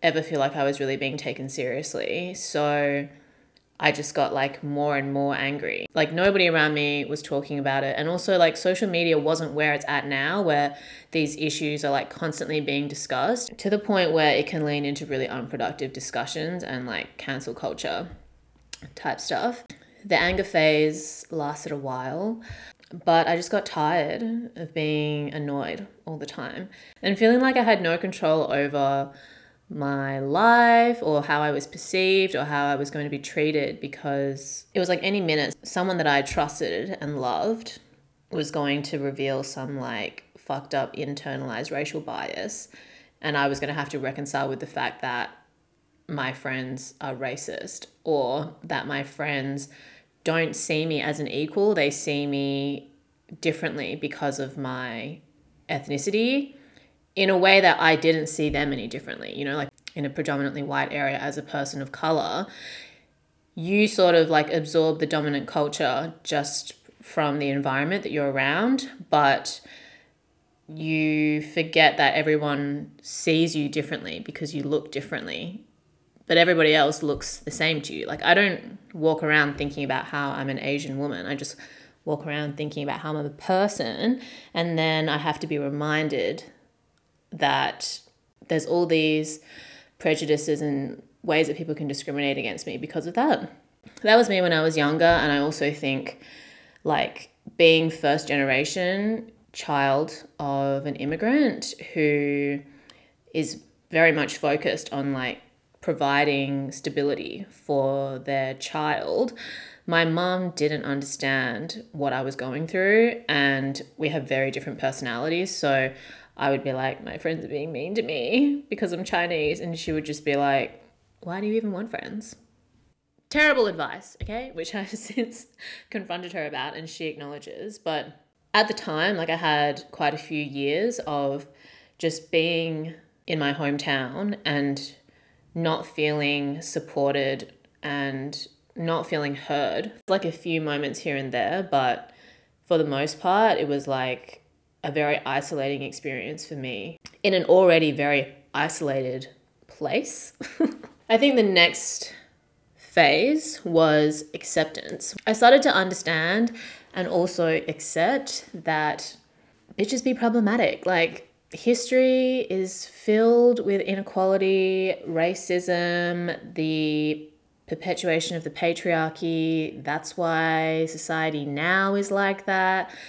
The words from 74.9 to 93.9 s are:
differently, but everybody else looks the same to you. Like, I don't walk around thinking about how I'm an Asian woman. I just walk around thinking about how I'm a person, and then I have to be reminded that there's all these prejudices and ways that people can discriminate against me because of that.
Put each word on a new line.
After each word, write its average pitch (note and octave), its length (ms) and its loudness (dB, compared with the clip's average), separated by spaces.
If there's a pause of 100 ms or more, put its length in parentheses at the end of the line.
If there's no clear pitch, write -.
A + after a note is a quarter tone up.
differently, - 760 -8 (600)
but E3 120 4
everybody E3 360 6
else D3+ 280 4
looks D3 360 -4
the - 120 -12
same D#3+ 320 0
to - 100 -10
you. D2+ 140 -8
Like, - 180 -8
I E3+ 80 6
don't G3 460 0 (160)
walk D#3+ 280 2
around D3+ 360 2
thinking C#3+ 260 -4
about C3+ 220 -2
how C#3+ 240 -4
I'm C#3 180 -4
an C3+ 120 -4
Asian C#3 380 -4
woman. G#2+ 280 -6
I C#3 80 -4
just - 220 -8 (480)
walk D3+ 220 -2
around D3 300 -4
thinking D3+ 280 -6
about C#3+ 160 -6
how D#3 140 -6
I'm D3 120 -4
a C#3+ 40 -8
person, G3 920 0 (320)
and E3+ 240 0
then D#3+ 320 2
I D3 80 0
have D3 220 -2
to E3 60 -8
be D#3 120 -2
reminded D3 840 -2 (880)
that C#3 680 -2 (480)
there's D#3+ 180 0
all F3 200 2
these D#3 540 0 (580)
prejudices D3+ 640 0
and C#3 420 -4 (200)
ways D#3 260 4
that - 80 -4
people D#3+ 180 -6
can D3+ 140 -6
discriminate C#3 480 -2
against - 300 -6
me - 100 -8
because D3 300 -8
of F3 80 -8
that. C4 360 0 (520)